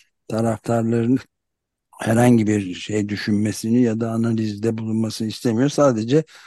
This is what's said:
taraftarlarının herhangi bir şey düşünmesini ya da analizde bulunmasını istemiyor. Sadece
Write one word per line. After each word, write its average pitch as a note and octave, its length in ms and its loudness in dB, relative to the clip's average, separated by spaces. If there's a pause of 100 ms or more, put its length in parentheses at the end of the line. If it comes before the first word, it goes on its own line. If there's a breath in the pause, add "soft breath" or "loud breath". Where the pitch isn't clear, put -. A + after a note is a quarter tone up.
(280 soft breath)
taraftarlarının A#2 920 0 (840)
herhangi A2+ 460 4
bir G2+ 260 0
şey G#2 360 -4
düşünmesini G#2+ 720 0
ya A2+ 180 2
da A#2 120 -4
analizde A2+ 680 -2
bulunmasını A2 500 -4
istemiyor. A#2 420 0
Sadece C3+ 540 2 (240 loud breath)